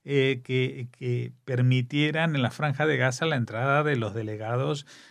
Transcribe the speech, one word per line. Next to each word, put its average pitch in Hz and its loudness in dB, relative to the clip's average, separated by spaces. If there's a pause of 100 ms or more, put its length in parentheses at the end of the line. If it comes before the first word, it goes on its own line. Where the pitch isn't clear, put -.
eh, 135 2
que, 131 -2
que 120 -4 (100)
permitieran 143 2
en 139 0
la 117 0
Franja 147 -2
de 156 2
Gaza 127 0
la 156 0
entrada 131 0
de 147 2
los 110 -2
delegados, 113 -4 (260)